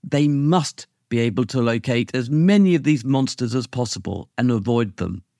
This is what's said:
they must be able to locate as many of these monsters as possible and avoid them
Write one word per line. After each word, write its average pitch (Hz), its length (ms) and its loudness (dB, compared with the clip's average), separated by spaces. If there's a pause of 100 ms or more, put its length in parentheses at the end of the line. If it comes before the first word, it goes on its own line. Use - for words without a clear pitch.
they 147 240 2
must 147 580 0 (220)
be 120 100 0
able 117 280 0
to 127 140 -2
locate 117 540 0
as 127 160 -4
many 180 460 4
of 131 80 -2
these 147 200 2
monsters 131 520 -2
as 123 100 -4
possible 95 640 -6 (100)
and 123 140 2
avoid 117 460 -2
them 90 260 -8 (160)